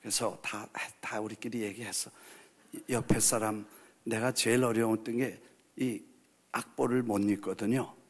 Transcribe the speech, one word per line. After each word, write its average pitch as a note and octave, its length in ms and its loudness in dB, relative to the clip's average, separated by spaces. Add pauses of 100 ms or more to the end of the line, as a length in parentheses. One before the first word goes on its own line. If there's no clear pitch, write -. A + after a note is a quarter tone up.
그래서 G#2+ 420 -2
다, G#2+ 260 -8 (320)
다 - 200 -6
우리끼리 A2 420 -6
얘기했어. G#2 480 -6 (760)
옆에 A#2+ 320 4
사람, G#2+ 460 2 (380)
내가 A#2 280 0
제일 B2 320 4
어려웠던 A2+ 540 2
게 B2+ 300 -4 (320)
이 B2 220 -2 (480)
악보를 B2+ 540 0
못 G#2+ 140 2
읽거든요. G2+ 760 0 (160)